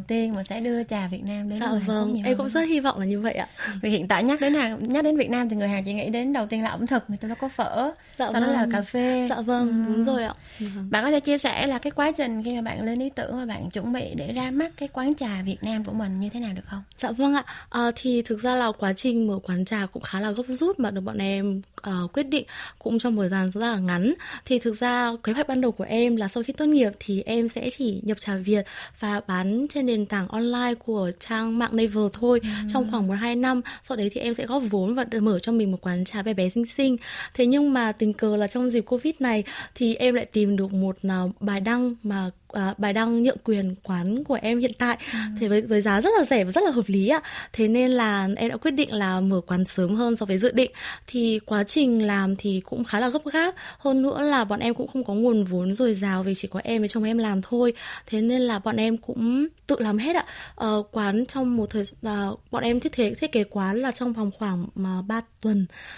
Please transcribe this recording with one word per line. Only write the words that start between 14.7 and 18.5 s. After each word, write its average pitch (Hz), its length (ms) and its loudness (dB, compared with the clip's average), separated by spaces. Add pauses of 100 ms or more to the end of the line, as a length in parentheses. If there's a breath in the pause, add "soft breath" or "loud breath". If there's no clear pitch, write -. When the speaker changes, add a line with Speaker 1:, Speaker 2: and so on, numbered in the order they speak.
Speaker 1:
cái 277 160 -8
quán 269 220 0
trà 208 260 -4
Việt 190 220 -4
Nam 220 200 -2
của 202 100 -6
mình 196 260 -2
như 202 100 -2
thế 233 100 -8
nào 220 140 -6
được 185 120 -10
không? 196 180 -10 (140)
Speaker 2:
Dạ 247 140 -4
vâng 277 220 2
ạ. 277 100 2 (260 loud breath)
Ờ, 240 260 0
thì 247 260 0
thực 220 200 -4
ra 247 140 2